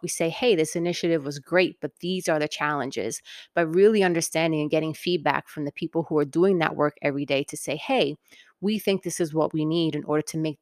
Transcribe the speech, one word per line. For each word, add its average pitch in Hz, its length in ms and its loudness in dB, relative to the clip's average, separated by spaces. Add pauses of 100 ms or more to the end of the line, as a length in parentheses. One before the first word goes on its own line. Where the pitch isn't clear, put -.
we 175 60 -6
say, 165 200 0
"Hey, 240 260 2
this 160 200 0
initiative 170 500 0
was 143 140 -8
great, 175 420 2
but 147 100 -8 (100)
these 180 280 -4
are 156 80 2
the 151 100 0
challenges." 135 720 -4 (360)
But 170 120 2
really 196 360 6
understanding 165 580 2
and 151 80 0
getting 156 240 0
feedback 147 560 -2
from 151 160 -8
the 143 60 -6
people 165 320 -4
who 151 160 0
are 147 60 2
doing 175 340 2
that 156 160 0
work 147 260 0
every 143 240 -2
day 139 200 0
to - 120 -12
say, 143 200 -6
"Hey, 160 380 0 (460)
we 208 160 0
think 196 240 0
this - 180 -6
is 156 140 -2
what 156 180 2
we 156 140 -2
need 160 300 0
in 147 80 -6
order 151 180 0
to - 160 -6
make 156 240 -4